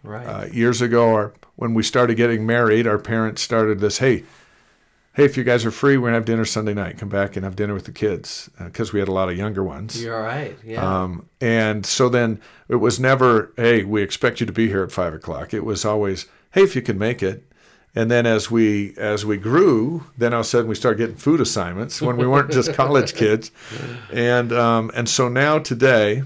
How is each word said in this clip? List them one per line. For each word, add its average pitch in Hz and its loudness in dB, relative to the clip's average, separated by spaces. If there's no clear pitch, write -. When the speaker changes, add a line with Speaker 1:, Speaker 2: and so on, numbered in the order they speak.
Speaker 1:
Right. 107 -14
Speaker 2:
Uh, 101 -10
years 117 0
ago, 117 4
our, 107 0
when 117 -4
we 110 2
started 120 2
getting 113 2
married, 117 4
our 104 2
parents 110 -4
started 107 0
this, 104 0
"Hey, 143 2
hey, 143 6
if 135 0
you 131 -2
guys 120 2
are 110 0
free, 139 2
we're 120 0
gonna 117 2
have 113 0
dinner 113 0
Sunday 107 -2
night. 95 -6
Come 101 -8
back 98 0
and 95 -4
have 95 -6
dinner 104 -4
with 95 -8
the - -14
kids," - -4
uh, 87 -12
'cause 107 -6
we 101 0
had 98 -2
a - -2
lot 95 0
of 90 -4
younger 98 -4
ones. 104 -8
Speaker 1:
You're 113 -8
right, 127 -8
yeah. 95 -4
Speaker 2:
Um, 90 -8
and 110 0
so - 2
then 117 0
it 120 0
was 113 2
never, 127 4
"Hey, 117 4
we 104 -2
expect - -2
you 117 0
to 95 -8
be 113 2
here 98 -2
at 80 -6
five 87 -2
o'clock." 73 -10
It 104 -4
was 104 -4
always, 104 -2
"Hey, 185 4
if 190 2
you 127 0
can 101 -2
make 113 -2
it." 98 -4
And 113 0
then 120 4
as 110 0
we, 104 2
as 104 -2
we 104 0
grew, 139 2
then 117 0
all 117 0
of 113 -2
a - -8
sudden 117 2
we 104 -2
started 110 0
getting 113 -2
food 151 0
assignments 95 -4
when 123 -2
we 127 0
weren't 139 2
just 131 0
college 135 2
Speaker 1:
<laughs> 120 0
Speaker 2:
kids. 107 0
And, 120 0
um, 117 2
and 120 -4
so 127 0
now 143 2
today 123 2